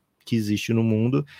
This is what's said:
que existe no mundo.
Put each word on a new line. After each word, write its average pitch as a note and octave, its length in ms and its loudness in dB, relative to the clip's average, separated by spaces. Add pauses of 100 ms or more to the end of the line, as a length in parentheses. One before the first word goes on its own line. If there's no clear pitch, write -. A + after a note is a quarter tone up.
(260)
que A#2+ 100 -2
existe G#2 380 0
no A2+ 100 2
mundo. A#2 420 0 (140)